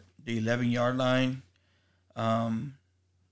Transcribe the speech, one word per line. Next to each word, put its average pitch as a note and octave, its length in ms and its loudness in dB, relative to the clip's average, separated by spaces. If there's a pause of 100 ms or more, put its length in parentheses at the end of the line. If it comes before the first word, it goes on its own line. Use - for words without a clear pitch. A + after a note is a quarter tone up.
(240)
the A#2 140 -4
eleven-yard A#2+ 600 0
line. C3 440 2 (760)
Um, A2+ 600 -2 (560)